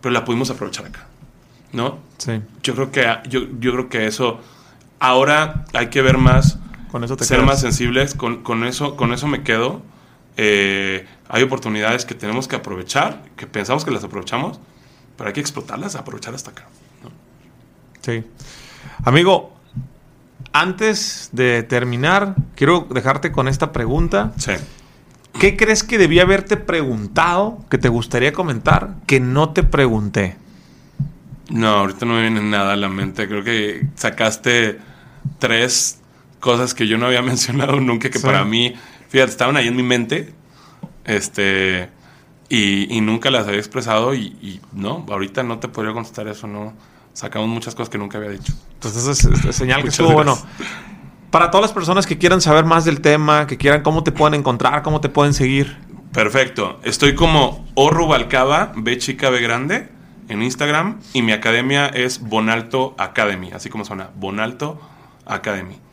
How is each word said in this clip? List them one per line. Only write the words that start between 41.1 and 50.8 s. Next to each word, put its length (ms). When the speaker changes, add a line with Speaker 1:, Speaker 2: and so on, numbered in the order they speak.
Speaker 1:
y, 460
y 60
nunca 300
las 160
había 120
expresado 540
y, 280
y 200
no, 380
ahorita 340
no 160
te 80
podría 260
contestar 340
eso, 200
no. 260
Sacamos 340
muchas 280
cosas 140
que 80
nunca 200
había 140
dicho. 220
Speaker 2:
Entonces, 340
es, 180
es, 200
es 100
señal 240
que 60
Speaker 1:
Muchas 140
Speaker 2:
estuvo 140
bueno. 220
Speaker 1:
gracias. 380